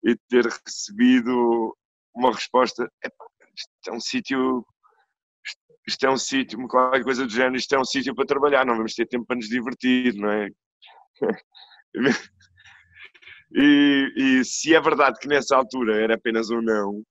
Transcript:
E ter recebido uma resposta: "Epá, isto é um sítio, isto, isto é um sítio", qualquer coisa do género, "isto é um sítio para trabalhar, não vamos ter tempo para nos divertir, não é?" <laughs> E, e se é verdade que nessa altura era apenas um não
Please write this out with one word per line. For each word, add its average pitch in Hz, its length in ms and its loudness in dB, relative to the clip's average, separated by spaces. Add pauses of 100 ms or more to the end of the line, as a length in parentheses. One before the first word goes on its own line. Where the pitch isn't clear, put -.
E 113 100 2 (140)
ter 120 180 4
recebido 117 1300 0 (380)
uma 123 180 0
resposta: 120 560 -2 (140)
"Epá, - 220 -12 (320)
isto - 320 -16
é - 40 -8
um 113 80 -8
sítio, 131 680 -4 (800)
isto, - 160 -16 (280)
isto - 180 -2
é 131 40 4
um 135 60 2
sítio", 123 520 -6
qualquer 127 340 2
coisa 123 220 -2
do 113 80 -8
género, 127 240 0
"isto 123 180 -2
é 139 40 2
um 131 60 0
sítio 123 300 -4
para 135 120 -2
trabalhar, 139 380 2
não 120 120 0
vamos 110 180 -4
ter 117 120 -2
tempo 123 200 -6
para 123 100 -4
nos 113 120 -8
divertir, 123 680 0
não 104 160 -4
é?" 104 180 -2 (1500)
<laughs> - 380 -2 (1200)
E, 143 600 4
e 131 280 4
se - 300 0
é 160 60 6
verdade 143 380 2
que 139 100 -12
nessa 139 280 2
altura 123 400 0
era 110 180 2
apenas 110 360 -2
um 117 100 -2
não 107 500 -2